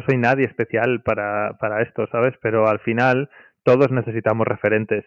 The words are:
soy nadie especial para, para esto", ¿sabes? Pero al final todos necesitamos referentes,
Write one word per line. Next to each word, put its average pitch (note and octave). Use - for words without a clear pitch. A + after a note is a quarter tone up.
soy C3+
nadie B2+
especial A#2
para, G#2
para G#2+
esto", A2
¿sabes? B2
Pero A2
al G#2+
final B2+
todos C3
necesitamos A2+
referentes, G#2+